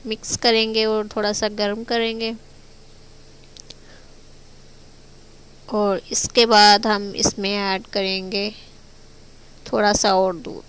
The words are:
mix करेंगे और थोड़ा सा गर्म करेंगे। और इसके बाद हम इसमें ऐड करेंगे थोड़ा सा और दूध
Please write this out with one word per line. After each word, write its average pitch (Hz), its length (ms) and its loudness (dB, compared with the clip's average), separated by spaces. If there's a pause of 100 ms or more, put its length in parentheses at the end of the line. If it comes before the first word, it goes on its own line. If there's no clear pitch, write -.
mix - 300 -8
करेंगे 220 480 2
और 214 220 0
थोड़ा 214 260 -2
सा 214 220 -2
गर्म 208 280 -4
करेंगे। 226 520 -4 (3250)
और 202 320 0 (100)
इसके - 360 2
बाद 208 400 8
हम 202 280 -2
इसमें 202 360 -2
ऐड 196 380 -4
करेंगे 196 680 -4 (1080)
थोड़ा 208 300 0
सा 202 200 2
और 185 220 2
दूध - 320 -14